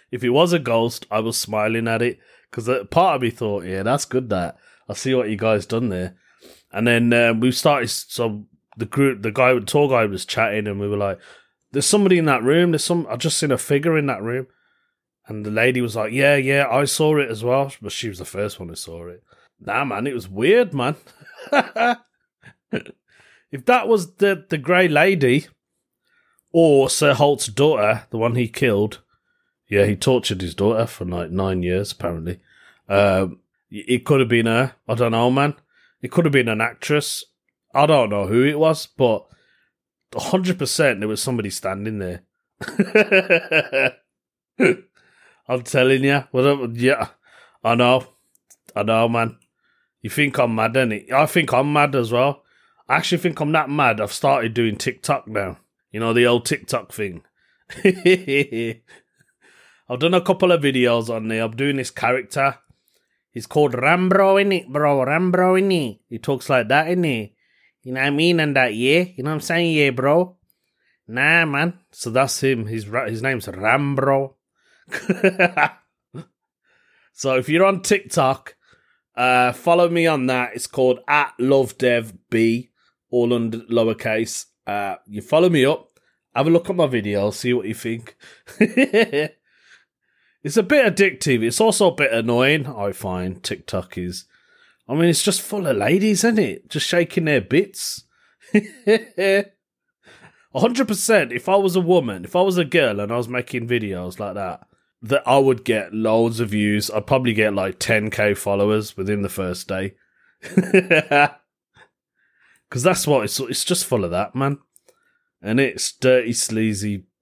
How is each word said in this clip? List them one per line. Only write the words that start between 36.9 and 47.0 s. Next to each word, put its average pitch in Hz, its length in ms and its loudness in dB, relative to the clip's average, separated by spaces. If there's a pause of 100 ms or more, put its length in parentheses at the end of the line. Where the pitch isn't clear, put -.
I 143 120 4
don't 135 240 4
know 101 160 -2
who 117 180 2
it 147 140 0
was, 160 280 2
but 113 400 0 (880)
a - 60 -6
hundred 185 380 -2
percent 131 420 0
there 107 80 -2
was 107 140 -4
somebody 117 280 -4
standing 101 480 -6
there. 90 240 -8 (380)
<laughs> 175 1400 0 (1500)
I'm 123 140 -2
telling 131 420 2
ya. 139 280 0
Whatever. 135 400 0
Yeah, 123 360 0 (560)